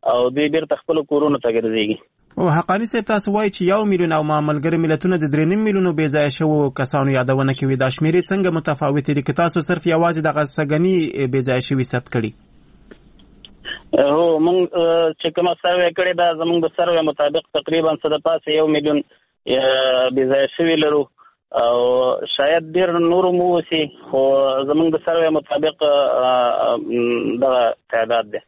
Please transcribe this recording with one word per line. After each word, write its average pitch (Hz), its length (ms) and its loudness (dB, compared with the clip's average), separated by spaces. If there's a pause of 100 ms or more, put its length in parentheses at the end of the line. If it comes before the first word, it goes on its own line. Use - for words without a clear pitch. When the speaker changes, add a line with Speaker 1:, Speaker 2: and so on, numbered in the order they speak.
Speaker 1:
او 123 240 0
دوی 147 180 -2
بیرته 151 280 -2
خپلو 160 260 -4
کورونو 147 360 0
ته 123 100 -2
ګرځېږي. 110 480 -2 (420)
Speaker 2:
او 180 100 0
حقاني 185 360 0
صاحب، 226 200 -4
تاسو 208 280 -2
وایئ 208 160 0
چې - 140 -6
یو 196 220 2
میلیون 180 280 0
او 156 100 0
ما 151 180 0
ملګري 151 380 -2
ملتونه 165 380 0
د 156 80 -2 (100)
درې 156 120 2
نیم 185 120 0
میلیونو 196 320 0
بې 156 160 -2
ځایه 147 220 0
شوو 147 420 0
کسانو 139 400 -2
یادونه 135 420 0
کوي. 135 240 -2
دا 131 120 0
شمیرې 160 320 0 (100)
څنګه 190 220 0
متفاوتې 147 640 -2
دي؟ 139 80 -2
که 151 100 -4
تاسو 170 280 0
صرف 170 260 -4
یوازې 165 340 2
دغه 151 240 0
سګني 156 520 0 (360)
بې 135 160 0
ځایه 131 100 0
شوي 131 240 -2
ثبت 123 340 -6
کړي؟ 110 140 -2 (1700)
Speaker 1:
هو، 156 380 2
موږ، 175 200 2 (160)
اه، 165 360 2
چې 160 200 -6
کومه 175 240 -2
سروې 180 360 0
کړې 180 260 -2
ده، 170 180 2
زموږ 165 280 0
د 160 40 0
سروې 170 380 0
مطابق 147 400 0 (100)
تقریباً 160 400 0
څه 151 140 -4
د 151 160 0
پاسه 165 260 -2
یو 156 160 2
میلیون، 151 300 0
اه، 131 1120 0
بې 131 240 0
ځایه 139 140 2 (100)
شوي 165 200 0
لرو. 151 320 0 (440)
او 120 260 2 (580)
شاید 156 260 2 (100)
ډېر 180 180 2
نورو 170 420 2
مو 180 220 2
اوسي، 165 320 -2 (240)
خو 135 100 0 (420)
زموږ 151 300 2
د 160 40 0
سروې 165 340 0
مطابق، 151 520 -2
اه، 151 60 2
اه، 127 880 2 (640)
دغه 123 340 2 (180)
تعداد 113 320 0
دی. 104 240 -12